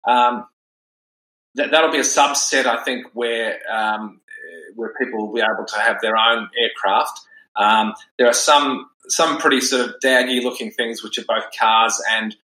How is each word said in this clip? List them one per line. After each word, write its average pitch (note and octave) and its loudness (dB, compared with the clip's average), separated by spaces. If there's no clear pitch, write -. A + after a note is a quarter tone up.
um, A#2+ 2
that, C#3+ -2
that'll D#3 4
be D3 2
a - 2
subset, C#3 2
I A#2 0
think, B2+ -6
where, A#2 -4
um, G#2+ -4
where A2+ -8
people A2 -4
will G#2 -10
be A2+ 0
able G#2+ -2
to G#2+ -6
have A2 0
their A2 0
own A2+ 2
aircraft. A2+ 0
Um, G#2+ 2
there B2 6
are A#2 4
some, C#3+ 2
some - 0
pretty C#3 2
sort B2 0
of - -12
daggy B2+ 2
looking A#2+ -6
things A#2 -6
which G#2+ -8
are A#2+ -10
both A2 -2
cars A2+ 2
and A2 -2